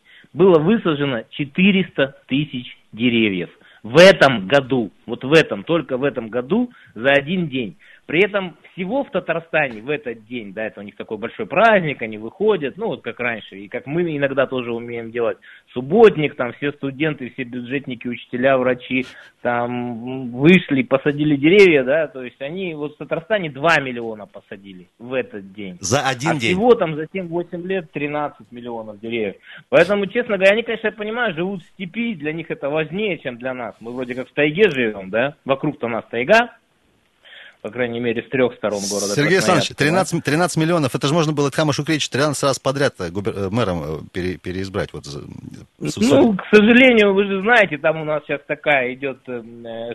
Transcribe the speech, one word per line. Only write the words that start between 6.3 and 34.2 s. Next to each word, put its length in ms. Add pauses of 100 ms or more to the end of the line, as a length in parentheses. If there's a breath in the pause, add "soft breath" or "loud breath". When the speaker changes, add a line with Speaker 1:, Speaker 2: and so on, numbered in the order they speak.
Speaker 1:
за 160
один 360
день. 280 (300 soft breath)
При 200
этом 300 (180)
всего 300
в 80
Татарстане 720
в 80
этот 340
день, 260
да, 140
это 140
у 40
них 120
такой 220
большой 280
праздник, 560
они 160
выходят, 580
ну, 120
вот 160
как 160
раньше, 400
и 80
как 180
мы 160 (160)
иногда 300
тоже 260
умеем 380
делать, 260 (360 loud breath)
субботник, 640
там 180
все 180
студенты, 580
все 140
бюджетники, 640
учителя, 500
врачи, 480 (380 loud breath)
там, 880
вышли, 500
посадили 540
деревья, 480
да, 240
то 160
есть 180
они 320
вот 220
в 20
Татарстане 540
два 280
миллиона 460
посадили 600 (100)
в 160
этот 400
день. 260
Speaker 2:
За 280
один 240
Speaker 1:
А 60
Speaker 2:
день? 160
Speaker 1:
всего 200
там 220
за 180
семь-восемь 540
лет 240
тринадцать 600
миллионов 480
деревьев. 360 (340 loud breath)
Поэтому, 380
честно 300
говоря, 160
они, 100
конечно, 240
я 60
понимаю, 420
живут 260
в 60
степи, 480
для 180
них 160
это 220
важнее, 480
чем 180
для 160
нас. 260
Мы 120
вроде 240
как 140